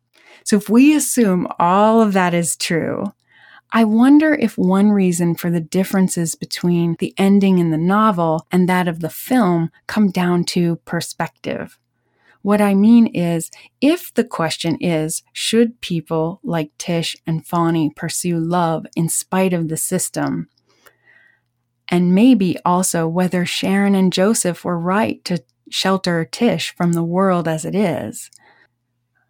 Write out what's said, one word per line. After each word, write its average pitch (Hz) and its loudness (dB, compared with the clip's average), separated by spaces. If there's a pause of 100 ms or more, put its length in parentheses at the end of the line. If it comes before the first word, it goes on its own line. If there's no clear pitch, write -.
(460)
So 220 0
if 202 0
we 269 6
assume 208 0 (120)
all 208 4
of 208 2
that 180 2
is 170 -2
true, - -4 (600)
I 226 2
wonder 277 6
if - -2
one 190 4
reason 180 2
for 180 -4
the 175 0
differences 185 -2
between 170 -2
the - -6
ending 196 4
in 170 2
the 156 -2
novel 175 0
and 180 2
that 180 0
of 170 -6
the 156 -6
film 180 0 (160)
come 208 0
down 175 0
to 170 -2
perspective. - -10 (680)
What 208 2
I 202 2
mean 226 6
is, 170 -4 (320)
if 311 0
the 233 0
question 160 -4
is, 160 -4 (100)
should 233 0
people 165 -4
like 165 -4
Tish 165 -4 (100)
and 160 -4
Fonny 165 0
pursue 170 -6
love 165 -2 (100)
in 160 -2
spite 185 -2
of 170 -2
the 156 -6
system? 160 -6 (1400)
And 175 2
maybe 202 4
also 175 0
whether 175 -2
Sharon 196 0
and 185 2
Joseph 185 0
were 175 -4
right 190 -4
to 175 -4 (280)
shelter 185 -2
Tish - -2
from 175 0
the 170 -2
world 175 0
as 160 -6
it 165 -8
is. 175 -4 (1000)